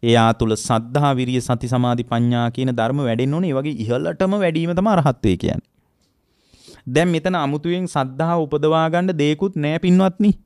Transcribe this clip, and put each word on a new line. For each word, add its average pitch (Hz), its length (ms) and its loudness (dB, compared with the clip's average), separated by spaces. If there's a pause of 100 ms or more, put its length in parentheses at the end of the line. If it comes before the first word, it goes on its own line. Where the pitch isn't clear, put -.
එයා 117 280 4
තුල 110 240 0
සද්ධා, 123 580 -2
විරිය, 127 280 -2
සති, 123 260 -4
සමාධි, 123 360 0
ප්‍රඥා 120 460 0
කියන 127 220 -4
ධර්ම 120 300 -2
වැඩෙන්න 127 320 -2
ඕනේ. 170 180 -2
ඒ 131 60 -2
වගේ 143 200 -4
ඉහළටම 147 580 -2
වැඩීම 170 380 -2
තමයි 190 180 0
අරහත්ත්වය 139 440 2
කියන්නේ. - 320 -4 (1160)
දැන් 151 260 2
මෙතන 175 260 0
අමුතුවෙන් 170 520 -2
සද්ධාව 151 540 -2
උපදවා 156 460 2
ගන්න 175 300 0
දෙයක්වත් 151 380 0
නෑ 151 240 -2
පින්වත්නි. 190 520 4 (140)